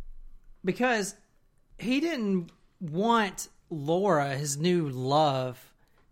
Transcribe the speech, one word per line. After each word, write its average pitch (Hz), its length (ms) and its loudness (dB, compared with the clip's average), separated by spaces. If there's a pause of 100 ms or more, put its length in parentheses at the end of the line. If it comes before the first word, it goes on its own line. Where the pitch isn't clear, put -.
(640)
Because 208 500 0 (640)
he 262 220 0
didn't 214 500 -2 (300)
want 196 680 0 (220)
Laura, 156 680 2
his 143 200 -4
new 170 320 2
love, 131 840 0 (400)